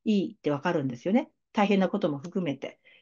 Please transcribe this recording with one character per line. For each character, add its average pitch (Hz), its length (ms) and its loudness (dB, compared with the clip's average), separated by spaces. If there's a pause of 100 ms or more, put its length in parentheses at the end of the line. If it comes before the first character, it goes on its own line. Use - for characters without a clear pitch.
い 208 280 0
い - 20 -20
っ - 40 -20
て 151 140 -2
わ 143 80 -2
か 175 140 -2
る 151 100 0
ん 135 60 -2
で 120 80 -8
す - 100 -6
よ 190 60 2
ね。 285 180 0 (220)
大 202 140 2
変 202 120 4
な 185 80 2
こ 196 120 -2
と 180 100 0
も 143 100 -4
含 180 240 -6
め 143 120 -4
て。 - 260 -14 (200)